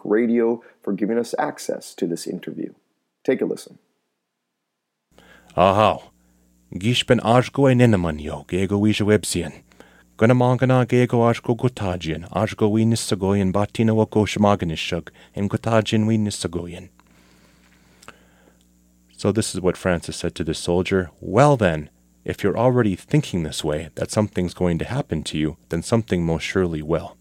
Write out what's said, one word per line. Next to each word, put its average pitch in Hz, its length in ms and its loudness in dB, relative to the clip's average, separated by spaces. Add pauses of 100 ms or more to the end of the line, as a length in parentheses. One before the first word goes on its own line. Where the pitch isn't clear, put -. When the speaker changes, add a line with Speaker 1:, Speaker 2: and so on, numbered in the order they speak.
Speaker 1:
Radio 117 580 0 (200)
for 104 100 -4
giving 110 260 -2
us 117 200 -4
access - 560 -6
to 87 140 -4
this 85 180 -6
interview. - 480 -10 (480)
Take 131 180 -2
a - 40 -2
listen. - 340 -8 (1800)
Speaker 2:
Ahau. 95 460 4 (720)
Gishpen 117 460 0
ashko 127 500 4
e 127 60 4
nenaman 92 440 4
yo, 73 280 -10
ge 90 60 -4
ego 98 240 0
wisha 107 280 2
websian. 87 560 0 (540)
Gonna 117 180 4
mangana 127 520 2
ge 123 80 0
ego 123 240 2
ashko 117 380 2
gotajian, 90 720 -4
ashko 104 400 0
we 110 140 2
nisagoyan, 98 680 0
batina 110 420 0
wako 107 300 2
shmaganishug, 98 840 0 (260)
and 101 160 -4
gotajian 110 560 0
we 110 100 2
nisagoyan. 87 720 -6 (2250)
So 101 160 0
this 107 220 0
is 92 60 -4
what 87 160 0
Francis 87 400 -2
said 87 200 -6
to 82 80 -4
the 78 100 -2
soldier. 90 560 0 (100)
"Well 127 360 4
then, 82 340 0 (340)
if - 180 -6
you're 98 160 0
already 120 380 2
thinking - 460 -2
this 76 200 -6
way, 76 320 -4
that - 160 -6
something's 98 420 -2
going 87 260 0
to 78 60 -4
happen 87 400 -6
to - 140 -6
you, 76 180 -2 (120)
then 85 140 -4
something 101 420 -2
most 82 180 -2
surely 82 400 -2
will. 76 380 -4